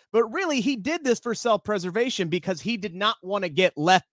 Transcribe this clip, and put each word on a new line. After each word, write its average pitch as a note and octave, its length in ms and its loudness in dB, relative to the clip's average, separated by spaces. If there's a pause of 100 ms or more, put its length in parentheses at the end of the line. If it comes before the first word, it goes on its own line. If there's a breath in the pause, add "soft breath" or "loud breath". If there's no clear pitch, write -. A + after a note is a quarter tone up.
(120)
But A3+ 140 4
really, D4 360 0
he C4 140 0
did D4 280 -2
this B3 160 2
for A#3 140 -4
self-preservation G#3 960 0
because F3+ 340 -4
he A3+ 160 -2
did F#3 160 -8
not G#3 300 0
wanna F#3+ 260 -2
get F3 260 2
left F3 380 4